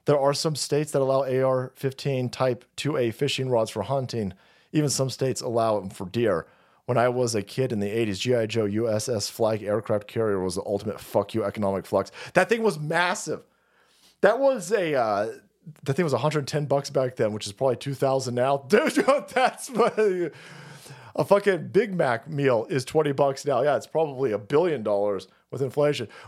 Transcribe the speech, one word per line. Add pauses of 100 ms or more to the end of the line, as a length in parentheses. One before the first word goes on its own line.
There
are
some
states
that
allow
A
R
fifteen
Type (100)
two
A
fishing
rods
for
hunting. (400)
Even
some
states
allow
them
for
deer. (400)
When
I
was
a
kid
in
the
eighties,
G
I
Joe
U
S
S
Flag
aircraft
carrier
was
the
ultimate
fuck
you
economic
flux. (220)
That
thing
was
massive. (800)
That
was
a,
uh, (520)
that
thing
was
a
hundred
ten
bucks
back
then,
which
is
probably
two
thousand
now.
<laughs>
Dude, (340)
that's
what, (1160)
a
fucking
Big
Mac
meal
is
twenty
bucks
now.
Yeah,
it's
probably
a
billion
dollars (220)
with
inflation. (200)